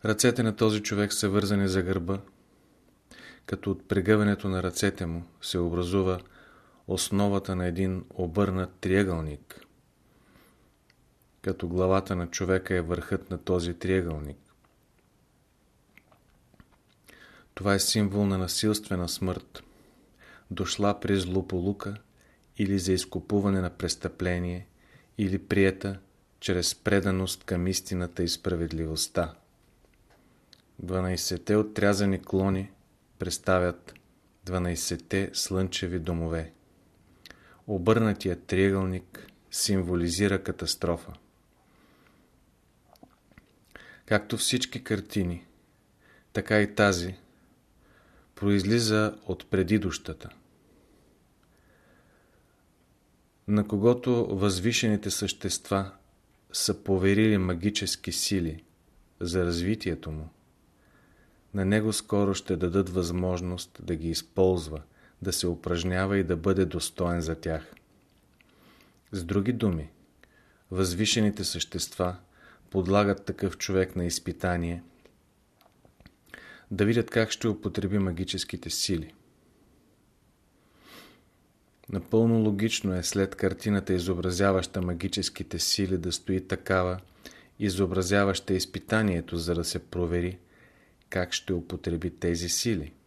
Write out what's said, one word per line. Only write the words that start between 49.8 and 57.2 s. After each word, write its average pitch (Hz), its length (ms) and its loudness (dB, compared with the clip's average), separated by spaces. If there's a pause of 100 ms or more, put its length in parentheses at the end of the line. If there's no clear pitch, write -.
На 104 200 2
когото 120 580 2
възвишените 101 840 0
същества 98 840 -4 (600)
са - 320 -2
поверили 98 540 6